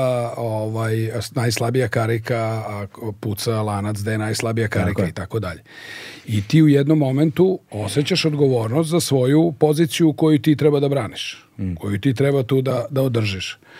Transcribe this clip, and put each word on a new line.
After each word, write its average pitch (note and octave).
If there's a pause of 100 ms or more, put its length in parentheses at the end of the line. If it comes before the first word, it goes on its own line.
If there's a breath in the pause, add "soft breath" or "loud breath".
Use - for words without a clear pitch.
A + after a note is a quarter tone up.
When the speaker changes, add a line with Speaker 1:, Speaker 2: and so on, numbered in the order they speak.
(360)
Speaker 1:
ovaj, A2
s-, A#2+
najslabija A#2+
karika, A2+ (300)
a, G2+
k-, A2
puca A2
lanac G#2
da G#2
je A2
najslabija A2
Speaker 2:
Tako F#2+
Speaker 1:
karika G2
Speaker 2:
je. F2
Speaker 1:
i D#2+
tako F#2
dalje. F2 (680 loud breath)
I G#2+
ti D#3
u D#3
jednom C#3+
momentu D#3 (120)
osjećaš C3
odgovornost C#3+
za E3+
svoju C#3+
poziciju D#3
koju D#3
ti D3
treba C#3+
da C#3
braniš, B2+ (140)
Speaker 2:
Mm. F#2
Speaker 1:
koju G2+
ti C3+
treba C#3
tu C3+
da, B2+
da C3+
održiš. A2 (200 loud breath)